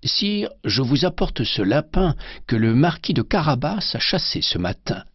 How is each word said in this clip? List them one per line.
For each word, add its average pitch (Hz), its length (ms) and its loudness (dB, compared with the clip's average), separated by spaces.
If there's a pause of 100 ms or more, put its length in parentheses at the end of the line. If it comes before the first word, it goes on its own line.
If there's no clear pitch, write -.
Sire, 208 460 -2 (140)
je 123 180 -2
vous 135 240 2
apporte - 380 -2
ce - 180 -2
lapin 147 540 2 (320)
que 127 80 0
le 113 180 4
marquis 165 400 2
de 139 80 2
Carabas 156 720 0
a - 60 -4
chassé - 420 -2
ce - 160 -2
matin. - 460 -4 (100)